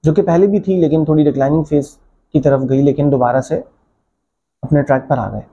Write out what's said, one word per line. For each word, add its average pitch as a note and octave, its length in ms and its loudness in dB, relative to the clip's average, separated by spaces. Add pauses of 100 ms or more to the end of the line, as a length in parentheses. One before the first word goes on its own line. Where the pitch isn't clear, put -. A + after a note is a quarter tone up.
जो D#3 100 2
कि F#3+ 80 2
पहले F3+ 260 2
भी G3+ 120 0
थी F#3 220 -2
लेकिन D#3 240 0
थोड़ी D#3 180 2
declining C#3+ 420 0
phase D3 340 -4 (340)
की D3+ 60 2
तरफ C3+ 220 2
गई, C3+ 200 0
लेकिन C#3+ 280 2
दोबारा B2+ 320 0
से D#3 140 -6 (1080)
अपने C#3+ 200 0
track C3 240 -2
पर C3+ 120 -2
आ G2+ 100 -6
गए। G#2+ 220 -12